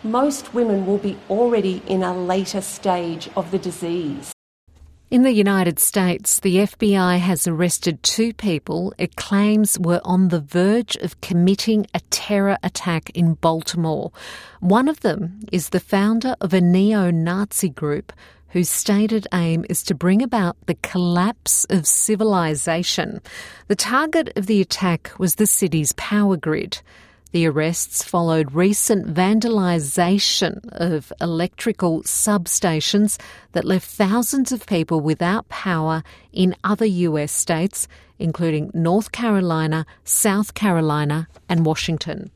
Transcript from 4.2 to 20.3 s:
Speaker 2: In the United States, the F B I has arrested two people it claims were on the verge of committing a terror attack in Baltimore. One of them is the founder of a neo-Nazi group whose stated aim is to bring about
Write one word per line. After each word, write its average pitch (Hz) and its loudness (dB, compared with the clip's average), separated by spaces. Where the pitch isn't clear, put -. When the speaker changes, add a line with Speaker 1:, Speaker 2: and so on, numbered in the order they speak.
Speaker 2:
In 247 6
the 262 6
United 196 4
States, - 0
the 190 4
F 202 0
B 202 4
I 180 2
has 180 0
arrested 170 0
two 226 0
people 185 -4
it - -4
claims 208 2
were 175 0
on 180 4
the 170 2
verge 196 0
of - -8
committing 196 2
a - -2
terror 196 0
attack 170 -4
in 165 2
Baltimore. 165 -2
One 214 4
of 302 -2
them 180 -2
is 175 -2
the 180 0
founder 220 0
of 170 -2
a 185 4
neo-Nazi 180 2
group 147 -6
whose 180 0
stated 208 0
aim 165 0
is - -4
to - -2
bring 185 2
about 226 0